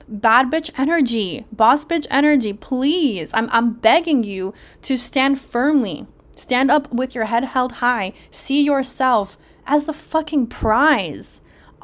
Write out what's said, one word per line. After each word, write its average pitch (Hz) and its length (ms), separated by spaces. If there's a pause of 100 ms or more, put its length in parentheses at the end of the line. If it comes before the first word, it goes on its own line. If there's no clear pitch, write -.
Bad 233 440
bitch 320 280
energy, 233 720
boss 233 360
bitch 330 240
energy, 269 420
please. 254 800
I'm, 226 180
I'm 226 220
begging 285 500
you 190 300 (300)
to 262 160
stand 269 420
firmly. 240 680 (300)
Stand 262 340
up 285 220
with 254 220
your 226 100
head 233 220
held 254 260
high. 226 400 (180)
See 285 320
yourself 262 760 (280)
as 294 200
the 302 80
fucking 311 540
prize. 214 920 (440)